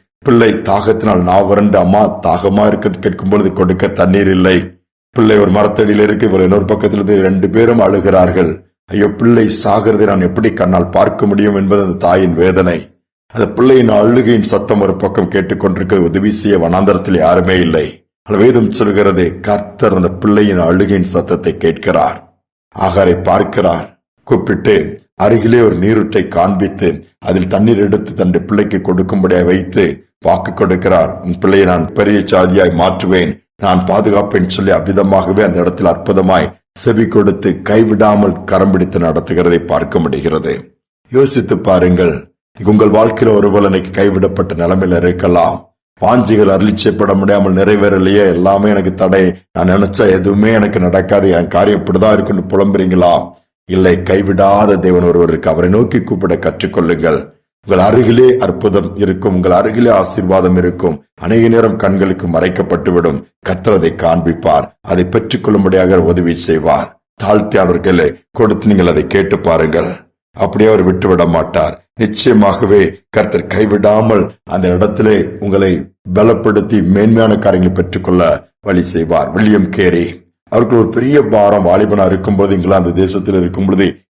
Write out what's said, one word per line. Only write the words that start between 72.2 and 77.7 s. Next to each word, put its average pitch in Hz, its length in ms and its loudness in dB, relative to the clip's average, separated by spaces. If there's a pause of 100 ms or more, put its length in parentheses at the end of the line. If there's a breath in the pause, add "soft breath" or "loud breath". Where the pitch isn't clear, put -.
கர்த்தர் - 360 -2
கைவிடாமல் 104 840 0 (160)
அந்த 92 240 -2
இடத்திலே 104 600 0 (120)
உங்களை 95 520 -2 (220)
பலப்படுத்தி 104 680 0
மேன்மையான 107 560 2
காரியங்களை 92 300 0
பெற்றுக்கொள்ள 90 800 -2 (120)